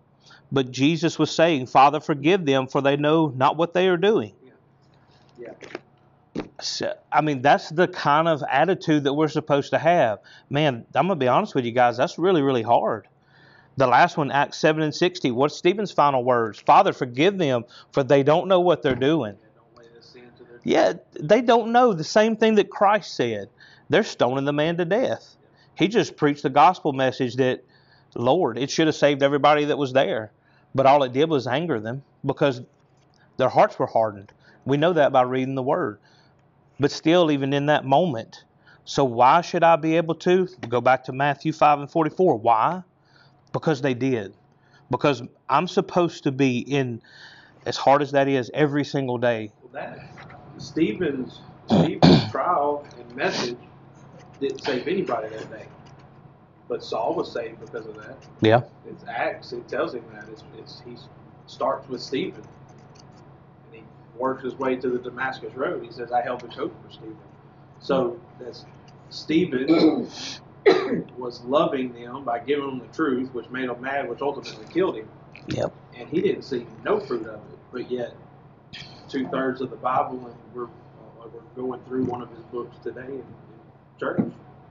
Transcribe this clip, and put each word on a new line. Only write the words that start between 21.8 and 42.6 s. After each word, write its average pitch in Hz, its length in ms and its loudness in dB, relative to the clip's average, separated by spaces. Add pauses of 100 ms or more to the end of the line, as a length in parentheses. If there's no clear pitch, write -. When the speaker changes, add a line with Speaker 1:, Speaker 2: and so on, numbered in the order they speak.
Speaker 1:
the 156 120 -4
same 220 320 2
thing 220 200 4
that 202 140 2
Christ 208 440 0
said. 110 340 -4 (400)
They're 165 140 4
stoning 135 420 0
the 143 80 0
man 156 260 0
to 180 60 0
death. 175 520 -4 (400)
He 156 120 0
just 196 280 0
preached 147 260 -2
the 147 80 -2
gospel 156 420 4
message 131 440 -2
that, 127 280 0 (500)
"Lord, 127 440 0
it 139 120 -4
should 160 180 2
have 151 80 0
saved 143 260 2
everybody 147 440 4
that 147 120 -2
was 135 140 -4
there." 131 400 0 (420)
But 131 120 4
all 143 160 6
it 127 100 -2
did 143 160 2
was 131 200 -2
anger 139 320 -2
them 117 240 -10 (200)
because 135 380 0 (720)
their 131 120 2
hearts 165 300 2
were 135 80 0
hardened. 104 460 -2 (320)
We 135 120 0
know 160 160 2
that 143 200 4
by 131 100 6
reading 131 340 -2
the 135 60 -4
word. 131 360 -4 (800)
But 139 140 0
still, 165 380 2
even 135 220 -2
in 143 140 0
that 147 180 2
moment, 139 600 -2 (400)
so - 200 0
why 127 360 6
should 170 240 -2
I 165 120 6
be 160 200 0
able 165 200 0
to? 180 320 2 (200)
Go 123 120 0
back 127 240 4
to 135 80 -10
Matthew 139 400 -2
five 147 280 4
and 143 100 -12
forty-four. 160 460 0
Why? 117 460 2 (720)